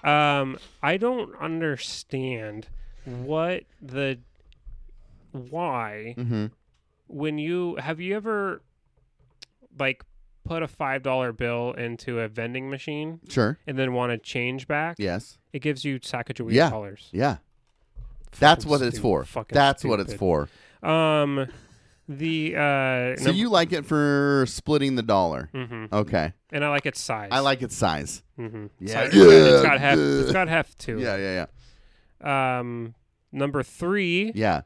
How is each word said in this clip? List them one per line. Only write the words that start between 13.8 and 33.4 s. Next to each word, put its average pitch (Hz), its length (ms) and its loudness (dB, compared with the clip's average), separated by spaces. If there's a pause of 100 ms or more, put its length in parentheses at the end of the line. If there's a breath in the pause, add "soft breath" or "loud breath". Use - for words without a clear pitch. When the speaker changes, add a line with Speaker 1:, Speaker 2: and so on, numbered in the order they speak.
Speaker 1:
wanted 120 280 -4
change 127 460 -8
back? 156 320 -4
Speaker 2:
Yes. 98 380 -6 (140)
Speaker 1:
It 143 80 -10
gives 139 240 -4
you 139 140 -4
Sacagawea 120 540 -8
Speaker 2:
Yeah. 143 180 6
Speaker 1:
dollars. 104 400 -10
Speaker 2:
Yeah. 117 280 0 (1000)
That's 156 240 8
Speaker 1:
Fucking 151 80 -4
Speaker 2:
what 143 160 4
it's 120 100 -2
Speaker 1:
stu-, 107 60 -8
Speaker 2:
for. 87 220 2
Speaker 1:
fucking - 300 -12
Speaker 2:
That's 139 300 4
what 117 140 0
it's 98 160 -4
Speaker 1:
stupid. 85 340 0 (320 soft breath)
Speaker 2:
for. - 80 -6
Speaker 1:
Um, 151 600 0 (600 soft breath)
the, 160 460 -4
uh, 131 600 0
Speaker 2:
So 135 100 -6
Speaker 1:
num- 135 80 2
Speaker 2:
you 220 140 0
like 170 240 2
it 151 120 -4
for 143 640 2
splitting 139 480 0
the 120 80 -2
dollar? 85 500 0
Speaker 1:
Mm-hmm. 117 400 -10
Speaker 2:
Okay. 92 400 0 (200)
Speaker 1:
And 147 120 -4
I 147 40 -2
like 143 180 -2
its 131 140 -6
size. 107 320 -8
Speaker 2:
I 131 80 2
like 139 200 2
its 123 140 -8
size. 80 480 -2 (160)
Speaker 1:
Mm-hmm. 110 280 -12 (120)
Speaker 2:
Yeah. 98 140 -8
Speaker 1:
Size. 113 220 0
It's - 20 12
Speaker 2:
Yeah. 80 520 12
Speaker 1:
got 71 120 2
heft. 143 200 4
It's 139 280 2
Speaker 2:
Yeah. 139 40 0
Speaker 1:
got 185 160 0
heft 160 320 -2
to 117 180 -6
it. 127 40 -4
Speaker 2:
Yeah, 107 140 -2
yeah, 95 300 -4 (760)
yeah. 131 380 -2
Speaker 1:
Um, 117 340 -8 (380)
number 139 320 -2